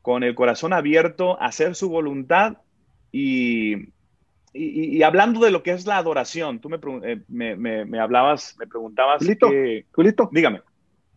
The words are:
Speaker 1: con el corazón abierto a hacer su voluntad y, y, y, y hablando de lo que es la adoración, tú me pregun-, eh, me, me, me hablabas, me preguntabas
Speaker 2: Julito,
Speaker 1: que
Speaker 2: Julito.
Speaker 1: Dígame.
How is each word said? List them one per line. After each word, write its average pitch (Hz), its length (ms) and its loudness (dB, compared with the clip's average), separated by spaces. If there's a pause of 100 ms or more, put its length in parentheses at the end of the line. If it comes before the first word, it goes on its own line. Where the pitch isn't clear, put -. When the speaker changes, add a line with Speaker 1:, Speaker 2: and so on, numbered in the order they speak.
Speaker 1:
con 123 220 -2
el 123 120 0
corazón 123 380 0
abierto 165 680 0
a - 60 -4
hacer 170 280 -2
su 190 160 -6
voluntad 160 640 0 (560)
y, 120 640 -2
y, 101 100 -10 (680)
y, 151 420 -4
y 156 60 4
hablando 208 420 4
de 220 60 6
lo 185 120 0
que 175 100 -2
es 180 140 -6
la 202 120 0
adoración, 151 640 -4
tú 151 100 -14
me 160 100 -8
pregun-, 131 240 -10
eh, 110 240 -6
me, 117 280 -8
me, 110 280 -6
me 113 160 -6
hablabas, 123 580 2
me 117 80 -12
preguntabas 123 520 0
Speaker 2:
Julito, 196 320 4
Speaker 1:
que 127 420 0
Speaker 2:
Julito. 208 400 2
Speaker 1:
Dígame. 143 300 2 (540)